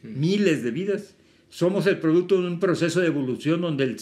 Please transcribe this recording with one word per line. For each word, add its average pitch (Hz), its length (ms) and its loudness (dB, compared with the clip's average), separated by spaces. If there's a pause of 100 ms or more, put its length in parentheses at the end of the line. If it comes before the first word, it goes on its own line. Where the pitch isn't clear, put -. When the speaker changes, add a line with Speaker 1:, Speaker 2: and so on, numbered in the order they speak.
Speaker 1:
Mm. 113 160 -10
Speaker 2:
miles 170 440 2
de 120 80 -2
vidas. 190 440 -6 (340)
Somos 180 380 0
el 202 100 2
producto 175 420 2
de 180 80 -2
un 175 120 -4
proceso 165 420 0
de 175 60 2
evolución 143 540 -2
donde 156 240 -2
el, 113 160 -4